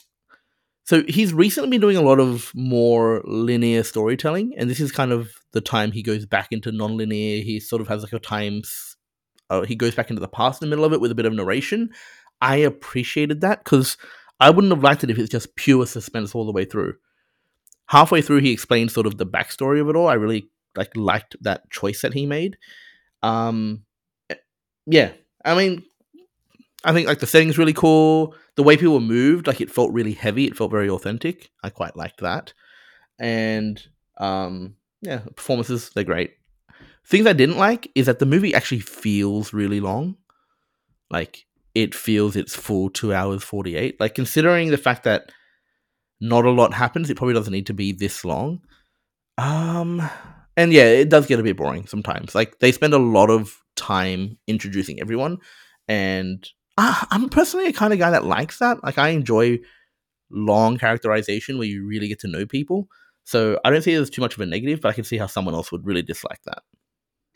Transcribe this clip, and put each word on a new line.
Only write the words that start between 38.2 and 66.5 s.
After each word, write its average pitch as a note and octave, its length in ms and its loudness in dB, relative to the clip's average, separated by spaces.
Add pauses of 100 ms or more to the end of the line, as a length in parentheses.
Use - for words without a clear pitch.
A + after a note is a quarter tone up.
the C#3 60 4
movie F3 280 2
actually - 260 -2
feels G2+ 720 -4
really G2+ 280 -2
long. B2 360 -4 (920)
Like, - 360 -8 (280)
it A2+ 200 0
feels G#2 420 0
its - 180 -4
full F#2+ 360 -2
two G#2 240 -4
hours, G2 280 -2
forty-eight. G2 580 -6
Like, A2 140 -2
considering D#3+ 560 0
the C#3+ 60 4
fact B2 280 -2
that - 260 0 (920)
not A#2 240 4
a B2+ 60 6
lot B2 240 6
happens, C3+ 360 -2
it - 60 -4
probably B2 180 -2
doesn't G#2+ 180 -2
need F#2+ 140 -6
to G#2+ 80 -8
be G2 180 -4
this G2 320 -8
long. A#2 360 -4 (800)
Um, E3 640 -2 (540)
and E3+ 160 4
yeah, C#3 120 10
it C3 240 6
does D3 180 6
get B2 140 2
a - 20 -2
bit G#2 140 0
boring D#2 300 -4
sometimes. - 480 -8
Like, A2 260 0
they B2+ 120 6
spend D3+ 220 2
a C#3 40 6
lot A2 320 6
of A2 280 0 (160)
time F#2+ 720 -4
introducing G2 540 -6
everyone, C3 380 -6 (500)
and F#2+ 580 -4 (320)
I, A3+ 320 0
I'm A#3 180 0
personally F4+ 380 0
a D#4+ 60 0
kind G#3+ 200 0
of G3 60 2
guy F3 120 2
that - 140 2
likes A2+ 360 -4
that. - 240 -2
Like, C3 140 -4
I D3 100 2
enjoy A#2+ 500 2 (720)
long G#2+ 480 2
characterization A2+ 800 -2
where A2+ 80 -4
you G2+ 180 -8
really G#2 240 -6
get G#2 120 -8
to G2+ 80 -10
know F2+ 180 -6
people. E3+ 420 -4 (360)
So A2 400 0
I B2+ 60 4
don't D3+ 120 2
see E3 120 2
it D#3 60 2
as C#3 100 -2
too - 100 -10
much A#2+ 140 -4
of G#2+ 60 -14
a F#2+ 60 -6
negative, B2 340 -4
but - 100 0
I - 20 0
can A2+ 120 -8
see A#2 140 -6
how G#2 80 -4
someone F#2 280 -6
else D#2+ 180 -8
would E2+ 140 -10
really F2+ 160 -2
dislike - 420 -12
that. - 180 -14 (720)